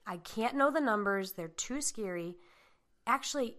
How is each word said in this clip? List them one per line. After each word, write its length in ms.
I 120
can't 380
know 140
the 100
numbers, 520
they're 160
too 320
scary," 560
actually, 520